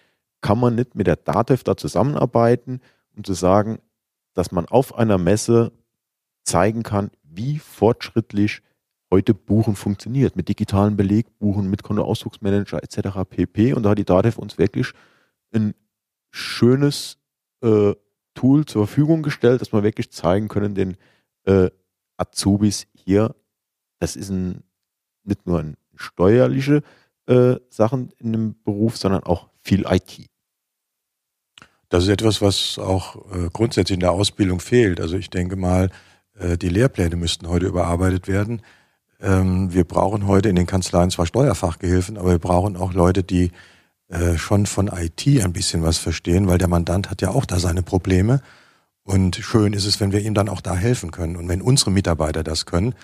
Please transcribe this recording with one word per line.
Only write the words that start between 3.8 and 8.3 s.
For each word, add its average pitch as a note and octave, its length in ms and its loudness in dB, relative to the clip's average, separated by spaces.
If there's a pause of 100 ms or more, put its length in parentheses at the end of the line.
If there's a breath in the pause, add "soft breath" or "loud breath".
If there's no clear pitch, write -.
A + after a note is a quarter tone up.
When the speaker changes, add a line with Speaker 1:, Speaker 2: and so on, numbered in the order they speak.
Speaker 1:
dass F2+ 180 -4
man E2+ 140 -2
auf - 280 0
einer G#2+ 240 2
Messe G#2+ 540 2 (720)
zeigen A2 400 0
kann, G2+ 260 -4 (140)
wie A#2+ 340 -8
fortschrittlich - 1040 -2 (480)